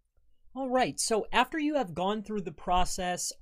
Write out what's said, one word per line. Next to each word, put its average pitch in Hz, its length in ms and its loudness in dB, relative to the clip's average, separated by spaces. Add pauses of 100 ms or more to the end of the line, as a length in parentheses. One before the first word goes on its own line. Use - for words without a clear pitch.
(540)
All 262 160 -4
right, 247 300 2
so - 320 0
after 254 280 2
you 294 160 0
have 208 180 -2
gone 196 300 -2
through 208 180 -4
the 170 100 -8
process 180 800 0 (100)